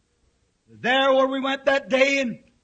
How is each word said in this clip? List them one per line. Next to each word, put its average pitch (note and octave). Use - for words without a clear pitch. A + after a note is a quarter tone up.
There B3+
where C4+
we C4+
went C4+
that C#4
day, C4+
and A#3+